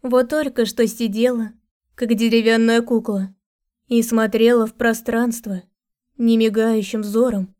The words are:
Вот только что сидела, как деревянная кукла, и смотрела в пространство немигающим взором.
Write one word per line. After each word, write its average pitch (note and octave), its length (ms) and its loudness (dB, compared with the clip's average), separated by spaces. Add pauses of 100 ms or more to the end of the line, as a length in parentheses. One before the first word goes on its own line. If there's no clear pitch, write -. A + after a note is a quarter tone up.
Вот B3 300 0
только C#4+ 340 -2
что A3 220 -2
сидела, A3+ 640 -2 (420)
как A#3 200 -2
деревянная A3+ 680 2
кукла, A3 540 -4 (540)
и A#3 120 2
смотрела A3+ 680 2
в A3+ 60 -10
пространство A3+ 920 -4 (540)
немигающим A3 840 0
взором. G#3 580 -2